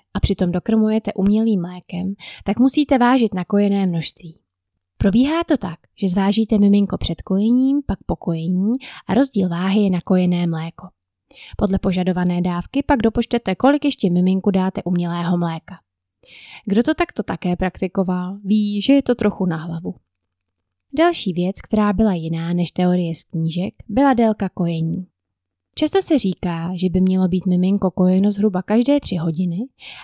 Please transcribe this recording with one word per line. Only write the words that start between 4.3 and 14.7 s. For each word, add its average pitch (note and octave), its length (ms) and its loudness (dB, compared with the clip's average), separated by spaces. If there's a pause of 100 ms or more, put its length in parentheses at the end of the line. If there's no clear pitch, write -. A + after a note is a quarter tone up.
Probíhá C4+ 460 2
to D#4 140 2
tak, E3 220 -10 (160)
že G3 120 -2
zvážíte G3+ 520 2
miminko G3+ 380 4
před - 240 -4
kojením, B3 640 0
pak - 200 -4
po F3 100 -4
kojení F3+ 580 -2 (340)
a F#3+ 60 0
rozdíl G3 360 2
váhy F#3 300 0
je G3+ 100 2
nakojené F3+ 580 0
mléko. E3 400 -8 (680)
Podle F#3+ 220 0
požadované F3+ 600 0
dávky F3+ 420 -4
pak C#4 180 2
dopočtete, A3+ 540 0
kolik C#4+ 300 2
ještě C4+ 240 0
miminku F#3 420 2
dáte F#3+ 320 -2